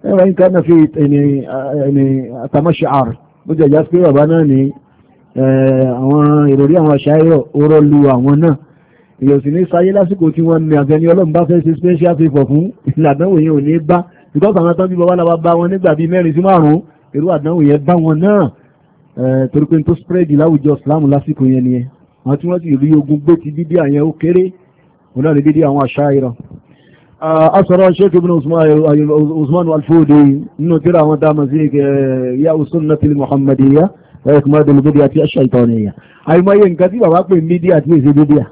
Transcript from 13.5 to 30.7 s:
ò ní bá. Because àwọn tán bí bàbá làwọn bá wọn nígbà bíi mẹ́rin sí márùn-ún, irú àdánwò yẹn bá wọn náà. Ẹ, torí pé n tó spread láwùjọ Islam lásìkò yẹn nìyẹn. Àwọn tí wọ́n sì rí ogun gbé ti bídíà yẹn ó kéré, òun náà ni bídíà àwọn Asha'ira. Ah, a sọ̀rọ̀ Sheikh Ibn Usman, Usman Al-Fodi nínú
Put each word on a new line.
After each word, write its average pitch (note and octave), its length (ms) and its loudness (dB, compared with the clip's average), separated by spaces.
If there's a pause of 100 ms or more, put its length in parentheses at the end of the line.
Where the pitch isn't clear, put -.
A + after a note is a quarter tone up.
ò D3 80 0
ní D3+ 180 -2
bá. F3 240 -2 (300)
Because F#3+ 260 0
àwọn E3+ 180 0
tán F#3+ 120 -2
bí F#3 60 -6
bàbá F3 200 0
làwọn E3+ 280 -2
bá E3+ 100 0
wọn E3+ 180 -2
nígbà F3+ 240 -2
bíi D#3+ 120 -4
mẹ́rin E3+ 260 -2
sí D#3 80 -2
márùn-ún, E3+ 400 2 (320)
irú D3 160 -4
àdánwò D#3+ 340 -2
yẹn C#3+ 220 2
bá F3 80 0
wọn D#3+ 260 0
náà. F#3+ 300 0 (680)
Ẹ, C3 340 -2
torí D3 140 0
pé E3 120 0
n D3+ 60 -2
tó E3 120 -2
spread F3 360 -4
láwùjọ D3 480 0
Islam D3 320 -2
lásìkò C#3 340 -4
yẹn C3 180 0
nìyẹn. B2+ 220 -2 (400)
Àwọn C#3 140 -2
tí F3 80 -8
wọ́n F3+ 160 -4
sì D3+ 180 -2
rí D#3 140 2
ogun D3 280 0
gbé E3 180 2
ti D3 100 -10
bídíà D#3+ 360 -4
yẹn C#3+ 160 -2
ó D#3 160 -4
kéré, F3+ 320 -2 (640)
òun B2+ 100 -4
náà D#3+ 80 0
ni C#3+ 80 0
bídíà D3+ 260 0
àwọn C#3 160 -2
Asha'ira. C#3 480 -2 (880)
Ah, D#3+ 320 2
a G3 100 2
sọ̀rọ̀ F3+ 320 2
Sheikh F#3 180 0
Ibn F3 180 2
Usman, D#3+ 360 0 (760)
Usman E3 300 -2
Al-Fodi D3 680 2 (180)
nínú D#3+ 200 0